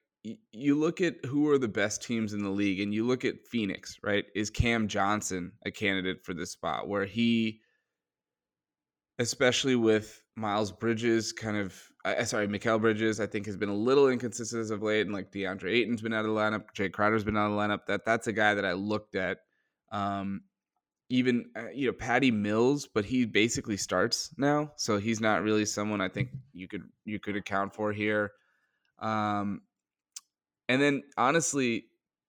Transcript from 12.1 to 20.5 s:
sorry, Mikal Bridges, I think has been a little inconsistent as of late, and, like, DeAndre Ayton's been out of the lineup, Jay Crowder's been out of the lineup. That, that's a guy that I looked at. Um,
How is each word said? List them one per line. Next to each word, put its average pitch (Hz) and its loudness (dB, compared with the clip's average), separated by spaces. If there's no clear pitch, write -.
sorry, 107 -2
Mikal 110 0
Bridges, 110 2
I 104 0
think 101 -6
has 98 -8
been 101 -2
a 101 -2
little 131 6
inconsistent 117 -4
as 107 -4
of 107 -4
late, 107 2
and, 98 -2
like, 98 -8
DeAndre 95 -4
Ayton's 113 2
been 113 -4
out 110 -2
of 110 0
the 110 0
lineup, 107 0
Jay 98 -2
Crowder's 107 2
been 104 0
out 104 2
of 104 0
the 104 0
lineup. 104 -2
That, 101 -2
that's 113 0
a 110 0
guy 107 4
that 101 0
I 92 0
looked 104 -4
at. 92 -2
Um, 98 -4